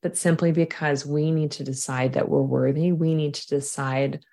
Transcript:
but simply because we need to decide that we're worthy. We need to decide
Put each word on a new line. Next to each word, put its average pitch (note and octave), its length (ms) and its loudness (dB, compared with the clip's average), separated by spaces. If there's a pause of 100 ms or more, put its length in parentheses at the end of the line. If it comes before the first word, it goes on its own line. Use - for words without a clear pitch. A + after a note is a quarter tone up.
but E3+ 140 -4
simply E3+ 340 2
because D#3 540 0
we D3+ 260 0
need D#3 200 2
to C#3+ 120 -8
decide C3 500 -2
that C#3 160 0
we're C#3 120 2
worthy. C3+ 500 2
We D#3+ 240 2
need D3 200 -2
to - 120 -12
decide C#3 840 -2